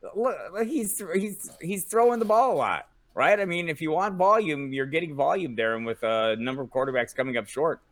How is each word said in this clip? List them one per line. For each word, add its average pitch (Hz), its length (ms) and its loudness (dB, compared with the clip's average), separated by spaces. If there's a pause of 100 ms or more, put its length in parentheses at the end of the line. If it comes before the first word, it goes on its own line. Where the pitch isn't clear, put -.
(160)
look, 226 200 0 (300)
he's, 220 360 -2 (140)
he's, 196 340 -6 (120)
he's 190 240 -6
throwing 233 340 4
the 226 60 2
ball 226 280 4
a 160 40 0
lot, 98 300 0 (280)
right? 175 240 4
I 196 60 0
mean, 175 240 -4
if 147 120 -6
you 156 100 -2
want 190 240 0
volume, 175 580 2
you're 135 120 -2
getting 156 300 -4
volume 143 400 0
there. 113 200 0
And 113 100 -6
with 113 180 -4
a 110 340 2
number 131 240 -4
of 120 80 -8
quarterbacks 131 460 -2
coming 131 220 -2
up 107 100 -4
short 147 340 -2 (100)